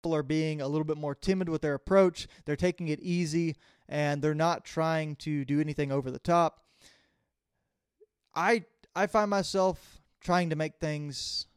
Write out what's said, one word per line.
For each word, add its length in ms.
people 100
are 100
being 360
a 80
little 160
bit 140
more 180
timid 320
with 140
their 120
approach, 540
they're 140
taking 320
it 100
easy, 560
and 340
they're 140
not 300
trying 500
to 300
do 160
anything 280
over 220
the 80
top, 460
I, 320
I 140
find 220
myself 720
trying 280
to 60
make 240
things 680